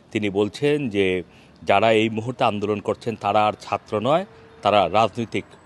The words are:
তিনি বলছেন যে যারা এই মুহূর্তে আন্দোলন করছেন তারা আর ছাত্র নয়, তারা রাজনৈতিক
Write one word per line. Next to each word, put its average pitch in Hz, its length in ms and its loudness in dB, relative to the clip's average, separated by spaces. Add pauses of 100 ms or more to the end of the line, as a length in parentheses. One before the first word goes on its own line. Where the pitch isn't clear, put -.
(100)
তিনি 104 200 -2
বলছেন 131 580 -2
যে 92 340 0 (400)
যারা 107 300 4
এই 110 160 4
মুহূর্তে 113 360 -6
আন্দোলন 104 360 -2
করছেন 107 360 -6
তারা 104 300 0
আর 104 140 0
ছাত্র - 400 -6
নয়, 156 260 0 (360)
তারা 101 300 4
রাজনৈতিক 110 520 -2 (220)